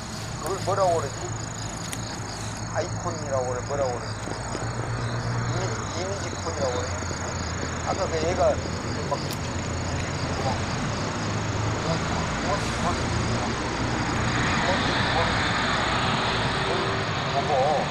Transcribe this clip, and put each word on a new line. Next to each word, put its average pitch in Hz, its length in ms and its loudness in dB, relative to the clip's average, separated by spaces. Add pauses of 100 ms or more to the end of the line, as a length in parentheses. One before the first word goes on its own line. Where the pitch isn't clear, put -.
(420)
그걸 190 220 0
뭐라고 180 360 6
그러지? 143 160 -2 (1600)
아이콘이라고 160 720 0
그래? 123 220 0
뭐라고 139 300 2
그래? 113 80 -6 (1500)
이미지, - 440 -2
이미지 196 300 -2 (140)
콘이라고 147 280 0
그래? 101 160 0 (1000)
아까 185 180 0
그 160 100 0
애가 170 340 4 (580)
막, - 20 0
막, 139 80 0 (4000)
보고 139 180 2 (380)